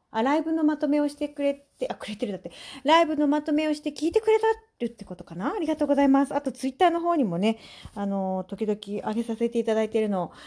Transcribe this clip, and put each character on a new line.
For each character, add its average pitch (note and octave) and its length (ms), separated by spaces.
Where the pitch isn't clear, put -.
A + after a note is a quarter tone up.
あ、 A3 100
ラ C#4 140
イ D#4+ 60
ブ D#4+ 100
の D#4+ 100
ま D4+ 140
と D4+ 100
め D4 140
を D4 80
し D4 80
て D4 120
く D4 140
れ C#4+ 120
て、 - 360
あ、 G#3 60
く - 100
れ G#3 100
て - 100
る G#3 60
だ F#3 60
っ - 20
て。 F3 120
ラ D#4 160
イ E4 60
ブ D#4 100
の D4 100
ま D4 160
と D#4 100
め D#4 140
を D#4 80
し D4+ 60
て D4+ 100
聞 D4 160
い E4+ 60
て A4 80
く A4 100
れ A4 80
て A4 480
る A#3 40
っ A#3 40
て - 100
こ F3+ 120
と - 80
か - 100
な？ G3+ 200
あ A4 40
り E4 80
が D4+ 100
と D#4 80
う - 40
ご C#4 80
ざ C#4 80
い C#4 40
ま C4+ 160
す。 C4 100
あ C#4+ 60
と、 C#4+ 100
Twitter C4+ 400
の E4+ 100
方 E4+ 140
に D4 100
も F3 140
ね、 A3 200
あ G3+ 120
の、 F#3+ 420
時 G3+ 140
々 G#3 160
上 G#3+ 80
げ A#3 80
さ A3+ 140
せ A#3 140
て A#3 80
い A3+ 60
た A3 100
だ A3 80
い G#3+ 80
て A3 100
る G#3+ 80
の F#3+ 140
を E3+ 100